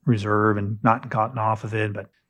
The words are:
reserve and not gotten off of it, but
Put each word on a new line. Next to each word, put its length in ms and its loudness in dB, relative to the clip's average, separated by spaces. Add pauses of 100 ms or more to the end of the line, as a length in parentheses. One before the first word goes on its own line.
reserve 520 2
and 260 -4
not 260 2
gotten 300 -2
off 260 -2
of 80 -6
it, 200 -2
but 180 -12 (200)